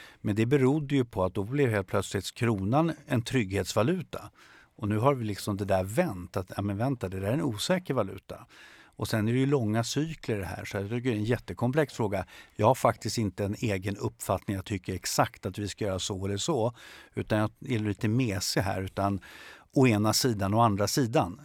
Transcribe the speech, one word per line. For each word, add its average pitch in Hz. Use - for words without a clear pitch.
Men 107
det 110
berodde 139
ju 131
på 101
att 92
då 101
blev 131
helt 104
plötsligt -
kronan 117
en 123
trygghetsvaluta. 113
Och 104
nu 104
har 135
vi 120
liksom 101
det 104
där 95
vänt, 101
att, 92
ja, -
men 101
vänta, 117
det 95
där 98
är 107
en 151
osäker 170
valuta. 98
Och 113
sen 107
är 117
det 123
ju 135
långa 117
cykler 139
det 95
här, 98
så -
jag 101
tycker 120
det 117
är 104
en 104
jättekomplex 120
fråga. 98
Jag 104
har 127
faktiskt -
inte 107
en 101
egen 101
uppfattning, -
jag 92
tycker 95
exakt -
att 95
vi 104
ska 101
göra 95
så 95
eller 98
så, 120
utan 107
jag 107
är 123
lite 107
mesig 110
här, 98
utan 98
å 131
ena 107
sidan 101
och 117
andra 101
sidan. 117